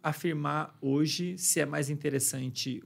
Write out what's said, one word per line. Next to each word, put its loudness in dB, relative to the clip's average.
afirmar 0
hoje 2
se 2
é 2
mais 0
interessante -2